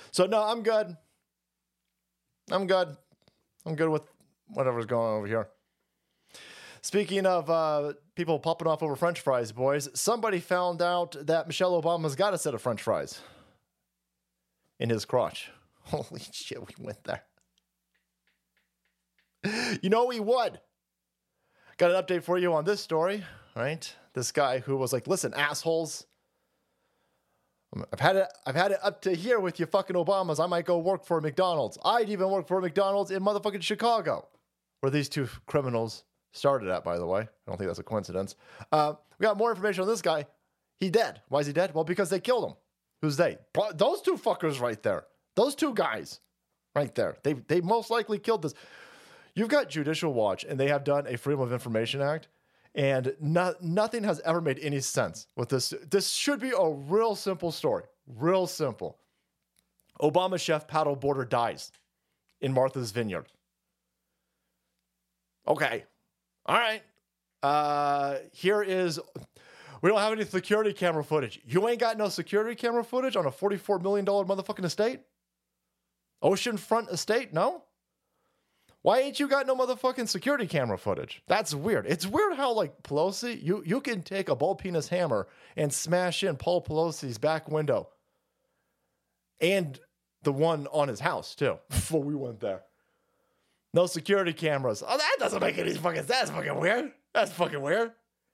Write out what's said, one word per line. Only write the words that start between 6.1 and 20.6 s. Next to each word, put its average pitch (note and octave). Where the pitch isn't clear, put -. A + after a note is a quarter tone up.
Speaking F#3+
of, F3
uh, D3+
people E3
popping E3
off D#3
over D3
French E3+
fries, A#2+
boys, C3
somebody G#3+
found F3+
out F3
that D#3+
Michelle F3+
Obama's D#3+
got G3+
a E3
set C#3+
of A2+
French A2+
fries D#2
in A#2+
his A2
crotch. -
<laughs> -
Holy -
shit, -
we -
went G#2+
there. -
You F#3+
know A#3
we B3
would. A3+